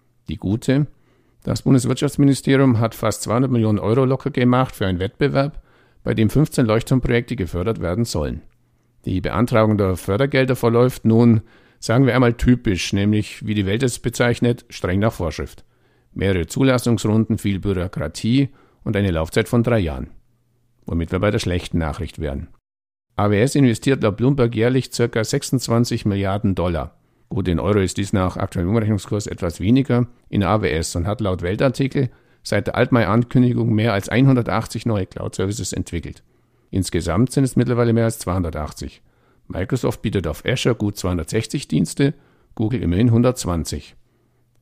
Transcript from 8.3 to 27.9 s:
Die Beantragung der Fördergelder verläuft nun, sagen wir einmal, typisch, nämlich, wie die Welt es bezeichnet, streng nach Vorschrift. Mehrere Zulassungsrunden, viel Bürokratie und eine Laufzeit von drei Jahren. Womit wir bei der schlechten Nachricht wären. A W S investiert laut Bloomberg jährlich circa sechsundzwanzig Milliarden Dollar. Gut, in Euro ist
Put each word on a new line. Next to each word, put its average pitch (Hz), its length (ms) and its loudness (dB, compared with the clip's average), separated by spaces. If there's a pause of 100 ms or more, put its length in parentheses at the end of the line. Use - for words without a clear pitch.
Die 95 160 -2
Beantragung 110 560 2
der 95 180 2
Fördergelder 131 600 0
verläuft 120 480 2
nun, 113 360 6 (380)
sagen 131 260 2
wir 117 80 2
einmal, 120 200 4
typisch, 113 580 0
nämlich, 104 560 0
wie 107 60 -4
die 104 120 0
Welt 107 160 -2
es 127 180 -2
bezeichnet, 120 680 0
streng 90 320 -2
nach 110 140 2
Vorschrift. - 500 -8 (500)
Mehrere 92 340 0
Zulassungsrunden, 113 920 0
viel 98 240 -2
Bürokratie 92 880 -2 (340)
und 104 140 -2
eine 98 140 0
Laufzeit 80 360 -2
von 117 160 2
drei 117 160 2
Jahren. 71 300 -4 (760)
Womit 82 280 -4
wir 92 60 0
bei 104 120 2
der 113 80 -2
schlechten 87 380 -4
Nachricht 78 420 -4
wären. 73 300 -6 (680)
A 104 140 0
W 104 120 4
S 139 140 2
investiert 135 480 2
laut 104 140 0
Bloomberg 120 360 2
jährlich 123 380 0
circa 117 320 0
sechsundzwanzig 120 840 -2
Milliarden 98 500 0
Dollar. 85 420 -4 (320)
Gut, 90 180 -4
in 82 120 0
Euro 101 200 2
ist 95 180 0